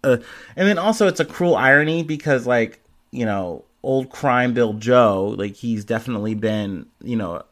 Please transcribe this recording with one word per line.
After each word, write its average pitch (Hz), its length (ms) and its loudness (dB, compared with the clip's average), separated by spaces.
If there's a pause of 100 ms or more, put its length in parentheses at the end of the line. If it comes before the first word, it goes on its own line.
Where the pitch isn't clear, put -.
Uh, 131 140 2 (380)
and 190 120 0
then 202 100 2
also, 214 300 2
it's 180 140 0
a - 40 2
cruel 175 300 0
irony 147 480 4
because, 147 420 -2
like, 117 360 0 (300)
you 120 140 -6
know, 95 380 -6 (200)
old 131 260 -2
Crime 123 440 0
Bill 113 200 0
Joe, 107 640 2
like, 101 180 -6
he's 110 300 -6
definitely 110 500 -4
been, 107 520 -4 (140)
you 123 140 -8
know 87 360 -6